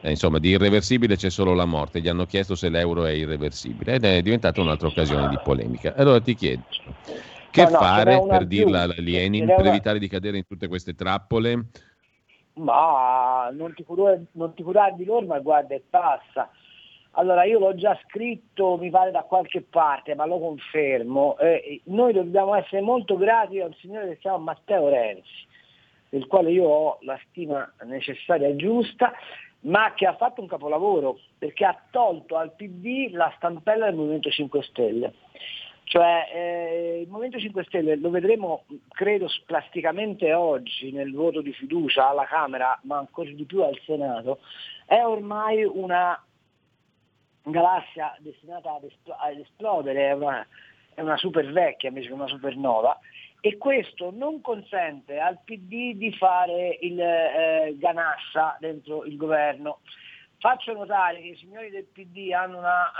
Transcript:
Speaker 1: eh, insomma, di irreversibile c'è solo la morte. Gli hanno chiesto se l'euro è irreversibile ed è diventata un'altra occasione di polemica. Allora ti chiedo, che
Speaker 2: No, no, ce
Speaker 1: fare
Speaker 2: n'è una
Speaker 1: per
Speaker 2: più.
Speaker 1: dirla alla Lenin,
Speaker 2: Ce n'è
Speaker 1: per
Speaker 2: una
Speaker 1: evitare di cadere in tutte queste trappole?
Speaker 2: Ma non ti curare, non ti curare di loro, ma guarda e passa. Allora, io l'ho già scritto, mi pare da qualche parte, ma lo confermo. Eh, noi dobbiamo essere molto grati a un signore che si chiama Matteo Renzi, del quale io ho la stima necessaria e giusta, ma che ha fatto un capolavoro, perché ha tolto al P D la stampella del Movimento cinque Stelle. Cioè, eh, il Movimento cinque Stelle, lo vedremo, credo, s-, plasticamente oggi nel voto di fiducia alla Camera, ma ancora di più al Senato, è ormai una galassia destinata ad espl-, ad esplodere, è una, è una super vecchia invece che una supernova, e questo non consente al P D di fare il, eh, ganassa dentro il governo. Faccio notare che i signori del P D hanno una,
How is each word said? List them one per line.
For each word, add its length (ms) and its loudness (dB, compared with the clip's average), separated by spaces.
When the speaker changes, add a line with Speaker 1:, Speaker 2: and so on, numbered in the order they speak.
Speaker 1:
eh, 100 -2
insomma, 260 2
di 120 2
irreversibile 640 4
c'è 160 -2
solo 240 2
la 100 2
morte. 340 -2
Gli 80 -2
hanno 180 0
chiesto 280 -2
se 160 -2
l'euro 360 0
è 60 0
irreversibile 840 -4
ed 100 2
è 160 6
diventata 400 2
un'altra 260 0
occasione 420 0
di 140 -2
polemica. 520 -2
Allora 260 8
ti 140 0
chiedo, 280 -2
che 140 8
Speaker 2:
No, 60 10
no, 80 6
ce 60 6
Speaker 1:
fare 320 6
Speaker 2:
n'è 60 6
una 160 4
Speaker 1:
per 100 2
Speaker 2:
più. 100 0
Speaker 1:
dirla 260 6
alla 140 0
Lenin, 440 0
Speaker 2:
Ce 40 0
n'è 100 8
Speaker 1:
per 100 6
Speaker 2:
una 60 6
Speaker 1:
evitare 260 2
di 100 -4
cadere 300 -4
in 80 -4
tutte 220 -10
queste 260 -6
trappole? 720 -2
Speaker 2:
Ma 960 2
non 220 -10
ti 100 -18
curare, 500 2
non 200 -8
ti 80 -16
curare 340 2
di 100 -10
loro, 200 0
ma 140 -2
guarda 340 0
e 140 -8
passa. 640 -2
Allora, 280 6
io 120 4
l'ho 160 4
già 240 0
scritto, 680 -2
mi 140 -6
pare 180 4
da 140 -2
qualche 380 -2
parte, 520 0
ma 140 -2
lo 100 -2
confermo. 1000 0
Eh, 460 2
noi 280 2
dobbiamo 400 2
essere 280 0
molto 360 0
grati 420 2
a 60 -4
un 140 -10
signore 300 -12
che 60 -10
si 60 -20
chiama 160 -2
Matteo 500 0
Renzi, 600 -2
del 180 -6
quale 240 4
io 140 4
ho 360 2
la 180 -10
stima 440 -8
necessaria 640 -2
e 60 -2
giusta, 580 0
ma 340 2
che 100 0
ha 100 2
fatto 260 -4
un 60 -12
capolavoro, 680 -2
perché 260 -4
ha 100 2
tolto 460 0
al 180 -4
P 140 -16
D 460 -6
la 240 0
stampella 480 -2
del 100 0
Movimento 340 -2
cinque 320 -2
Stelle. 520 -2
Cioè, 460 4
eh, 720 -4
il 60 -10
Movimento 320 -10
cinque 240 -6
Stelle, 320 0
lo 160 -2
vedremo, 540 0
credo, 380 -2
s-, 160 -8
plasticamente 880 -4
oggi 580 -2
nel 220 -8
voto 280 -2
di 120 -8
fiducia 560 0
alla 160 0
Camera, 580 -2
ma 140 -6
ancora 340 -10
di 140 -12
più 180 -2
al 220 -2
Senato, 540 -4
è 180 4
ormai 600 -2
una 580 0
galassia 720 0
destinata 560 -14
ad 80 -14
espl-, 340 -18
ad 220 -6
esplodere, 680 -2
è 20 2
una, 360 -4
è 80 -12
una 160 -2
super 340 -2
vecchia 380 0
invece 180 -12
che 60 -14
una 140 -10
supernova, 720 -2
e 200 -2
questo 520 -4
non 300 -8
consente 800 -8
al 240 -2
P 160 -16
D 340 -10
di 200 -6
fare 680 0
il, 180 -6
eh, 800 0
ganassa 840 -2
dentro 460 -10
il 100 -12
governo. 640 -2
Faccio 340 0
notare 480 -2
che 60 -18
i 100 -18
signori 320 -20
del 140 -14
P 240 -20
D 240 -10
hanno 260 -4
una, 420 0